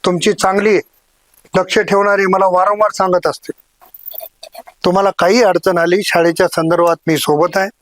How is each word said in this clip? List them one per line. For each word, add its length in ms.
तुमची 280
चांगली 360
आहे, 120
लक्ष 220
ठेवणारी, 480
मला 200
वारंवार 440
सांगत 360
असते, 240
तुम्हाला 340
काही 240
अडचण 360
आली 240
शाळेच्या 460
संदर्भात 480
मी 100
सोबत 400
आहे. 120